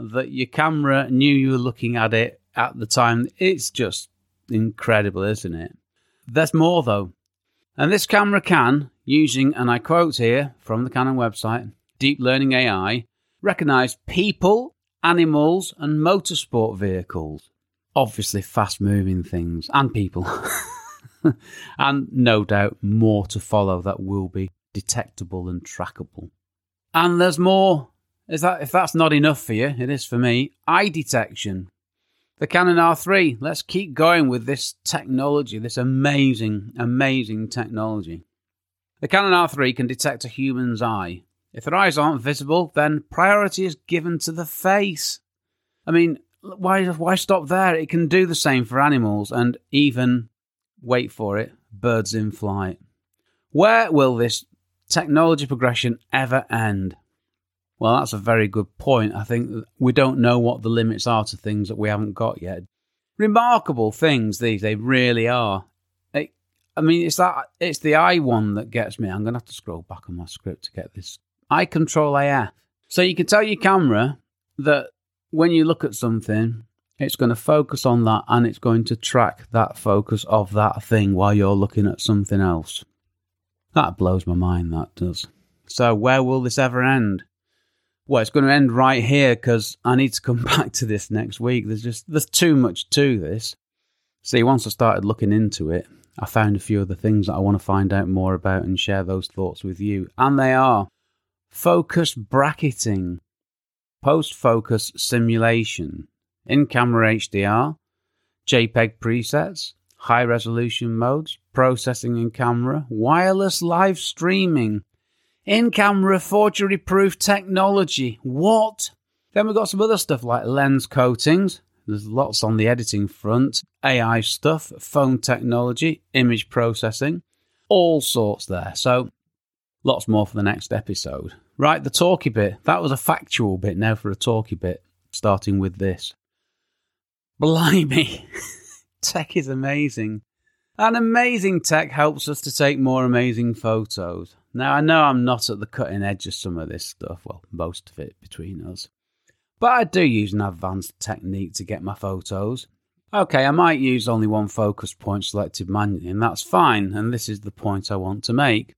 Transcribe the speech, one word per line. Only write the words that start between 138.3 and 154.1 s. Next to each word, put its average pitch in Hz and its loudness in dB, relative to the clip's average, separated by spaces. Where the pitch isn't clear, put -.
<laughs> - -20
Tech - -4
is 135 -2
amazing. 131 -4
And 226 2
amazing 226 2
tech 156 0
helps 147 0
us 147 -6
to 139 -10
take 143 2
more 131 2
amazing 120 0
photos. 101 -4
Now, 131 -2
I 143 2
know 156 6
I'm 131 4
not 123 0
at 101 -6
the 107 -10
cutting 101 -4
edge 98 -4
of 92 -10
some 87 -8
of 80 -8
this - -12
stuff, - -14
well, - -16
most 85 -10
of - -20
it - -16
between 82 -16
us. 90 -16
But 240 4
I 240 4
do 180 0
use 107 0
an 104 -2
advanced 95 -6
technique 98 -8
to 98 -10
get 87 -10
my 107 -8
photos. 101 -6
Okay, 165 2
I 139 4
might 165 4
use 127 0
only 110 2